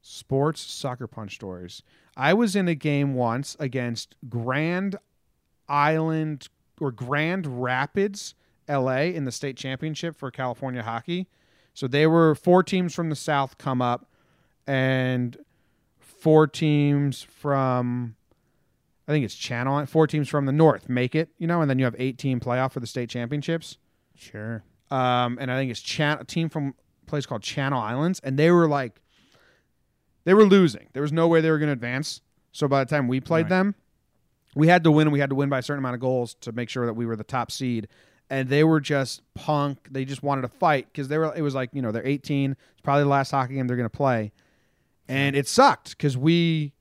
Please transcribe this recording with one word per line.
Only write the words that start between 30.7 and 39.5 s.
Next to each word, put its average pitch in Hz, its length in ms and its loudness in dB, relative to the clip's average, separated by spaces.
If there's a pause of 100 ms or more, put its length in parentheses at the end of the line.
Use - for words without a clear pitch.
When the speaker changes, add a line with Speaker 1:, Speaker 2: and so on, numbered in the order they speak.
Speaker 1:
There 135 100 -4
was 147 100 -2
no 165 160 2
way 165 120 6
they 160 100 2
were 156 80 2
gonna 151 140 0
advance. 123 500 -6 (300)
So - 160 -4
by 135 140 2
the 127 60 -4
time 143 180 0
we 131 140 0
played 165 220 0
Speaker 2:
Right. 160 80 -2
Speaker 1:
them, 190 240 2 (800)
we 151 140 4
had 175 160 6
to 165 60 6
win, 151 180 6
and 147 40 2
we 143 80 2
had 139 100 0
to 135 60 -2
win 139 140 0
by 135 80 0
a 123 40 -4
certain 143 180 -6
amount 127 140 -4
of 117 60 -8
goals 127 400 -2
to 117 120 -12
make 117 180 -8
sure 123 160 -4
that 113 80 -4
we 117 100 -6
were 113 120 -4
the 104 80 -12
top 123 280 -6
seed. 117 340 -6 (420)
And 135 200 -4
they 143 160 4
were 160 160 4
just 135 420 -4 (120)
punk. 143 540 -4